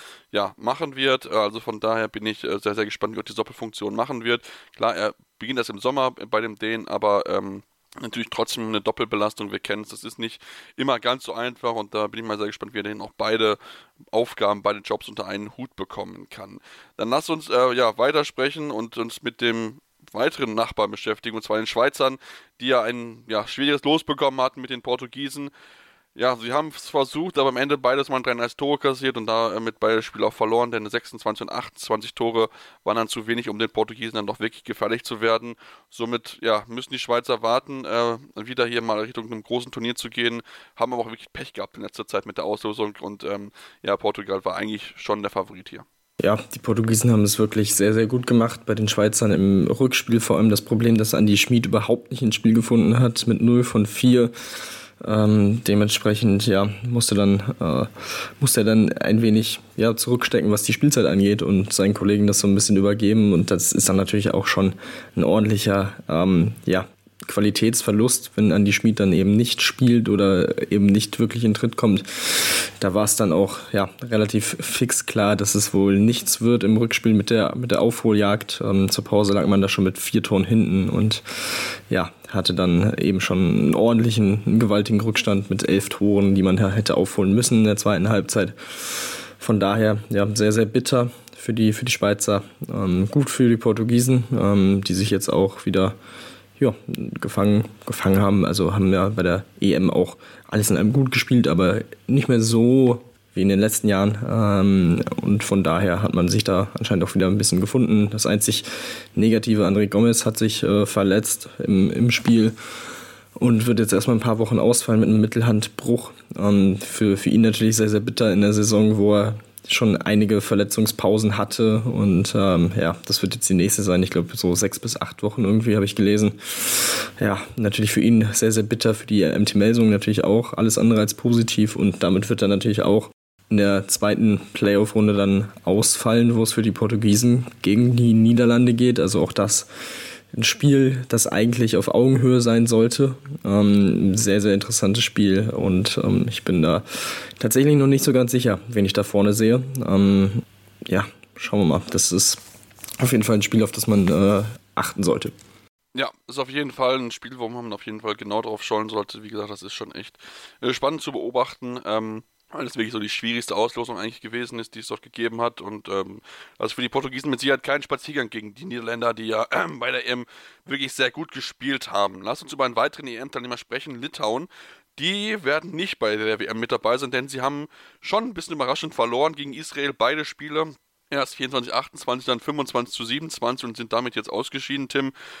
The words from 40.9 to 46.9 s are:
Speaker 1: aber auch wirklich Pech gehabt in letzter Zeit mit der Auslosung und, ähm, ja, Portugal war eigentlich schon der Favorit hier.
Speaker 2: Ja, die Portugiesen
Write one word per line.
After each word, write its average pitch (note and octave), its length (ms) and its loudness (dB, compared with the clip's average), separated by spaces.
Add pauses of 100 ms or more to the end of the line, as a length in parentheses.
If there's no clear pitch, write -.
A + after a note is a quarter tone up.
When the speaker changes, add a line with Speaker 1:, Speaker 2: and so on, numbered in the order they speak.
Speaker 1:
aber A#2 100 -4
auch A2+ 80 -10
wirklich - 220 -18
Pech - 200 -16
gehabt - 240 -12
in G#2 80 -14
letzter - 240 -14
Zeit G2 180 -4
mit G#2 120 -12
der E2 60 -6
Auslosung G#2 560 -6
und, G2+ 220 -14
ähm, G2+ 300 -10 (320)
ja, G2 120 -2
Portugal G2+ 480 -6
war F#2 120 -6
eigentlich G#2 400 -10
schon G#2 260 -4
der G#2 80 -6
Favorit F#2+ 380 -8
hier. - 160 -18 (360)
Speaker 2:
Ja, G#2 200 0 (120)
die - 60 -14
Portugiesen A2+ 540 2